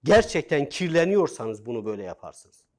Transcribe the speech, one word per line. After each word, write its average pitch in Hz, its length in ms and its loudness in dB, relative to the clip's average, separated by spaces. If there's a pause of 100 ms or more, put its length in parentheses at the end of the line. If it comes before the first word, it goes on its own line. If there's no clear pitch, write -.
gerçekten 165 640 2
kirleniyorsanız 160 960 0
bunu 117 180 -8
böyle 104 180 -6
yaparsınız. - 760 -18